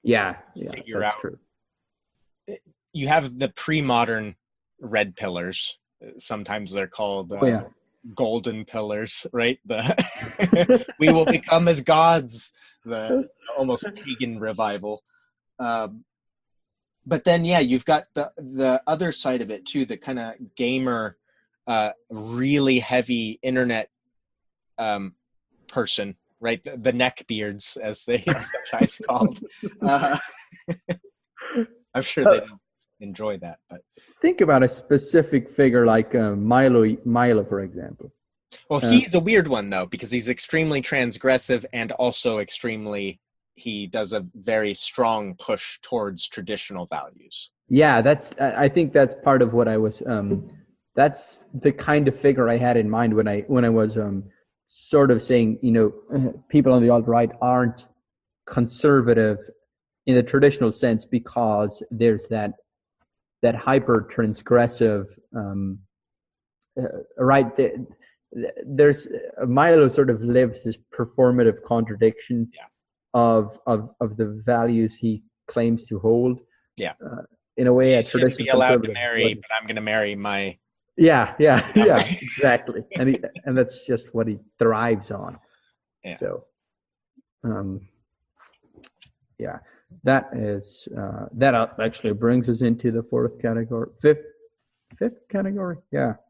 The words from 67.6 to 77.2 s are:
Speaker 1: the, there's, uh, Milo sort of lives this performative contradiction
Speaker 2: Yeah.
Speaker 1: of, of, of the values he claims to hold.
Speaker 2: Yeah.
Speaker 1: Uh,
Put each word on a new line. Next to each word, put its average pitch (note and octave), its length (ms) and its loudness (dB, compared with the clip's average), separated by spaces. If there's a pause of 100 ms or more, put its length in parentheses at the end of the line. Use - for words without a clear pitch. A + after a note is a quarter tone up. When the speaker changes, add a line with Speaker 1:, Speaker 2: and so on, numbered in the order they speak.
Speaker 1:
the, A#2 200 -8 (140)
there's, C#3+ 420 2 (340)
uh, C3 40 -4
Milo D3 420 6
sort C3 220 4
of A2 120 0
lives A#2+ 420 2
this A2 140 -6 (160)
performative B2 720 2
contradiction A2+ 920 -2
Speaker 2:
Yeah. - 120 -20 (480)
Speaker 1:
of, A2+ 520 2
of, A2+ 240 -2 (120)
of A2 160 -6
the G#2+ 280 -4
values A#2 500 0
he A2 280 -4 (240)
claims A#2 400 -2
to G#2 120 -8
hold. A#2+ 420 0 (360)
Speaker 2:
Yeah. E2+ 160 -8 (100)
Speaker 1:
Uh, - 180 -16 (360)